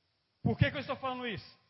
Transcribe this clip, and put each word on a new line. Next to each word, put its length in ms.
Por 140
que 140
que 60
eu 40
estou 160
falando 300
isso? 440